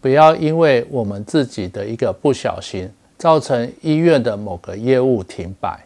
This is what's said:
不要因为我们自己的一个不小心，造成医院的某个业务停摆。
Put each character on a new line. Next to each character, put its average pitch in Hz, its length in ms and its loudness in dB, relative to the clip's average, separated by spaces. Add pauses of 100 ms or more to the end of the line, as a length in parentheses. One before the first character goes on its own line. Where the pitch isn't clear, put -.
不 135 80 -2
要 156 260 6
因 160 240 0
为 139 320 4
我 127 140 -4
们 101 200 -8
自 143 220 0
己 101 220 -8
的 101 180 -10
一 113 80 -8
个 117 180 -2
不 143 200 0
小 - 280 -4
心， 92 300 -10 (260)
造 160 220 2
成 123 420 -2
医 156 140 0
院 160 260 4
的 113 160 -4
某 104 200 -10
个 - 200 -12
业 127 240 2
务 123 220 0
停 92 380 -12
摆。 - 260 -8